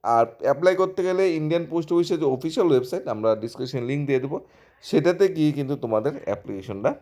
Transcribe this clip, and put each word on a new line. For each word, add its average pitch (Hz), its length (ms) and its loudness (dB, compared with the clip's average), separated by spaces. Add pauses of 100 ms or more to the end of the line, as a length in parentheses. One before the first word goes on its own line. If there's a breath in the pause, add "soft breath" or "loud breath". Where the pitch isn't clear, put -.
আর 117 220 4 (160)
অ্যাপ্লাই 156 340 2
করতে 185 280 0
গেলে 185 200 2 (180)
ইন্ডিয়ান 165 240 0
পোস্ট 165 280 -4
অফিসের 170 260 2
যে 156 60 0
অফিসিয়াল 156 460 0
ওয়েবসাইট, 131 360 0
আমরা 110 280 2
ডেসক্রিপশন 120 480 -8
লিংক 143 240 -4
দিয়ে 135 120 2
দেবো, 135 180 -6 (440 soft breath)
সেটাতে 170 460 2
গিয়ে 156 240 2
কিন্তু 139 240 -4
তোমাদের 117 380 0 (120)
অ্যাপ্লিকেশনটা 101 680 -4 (100)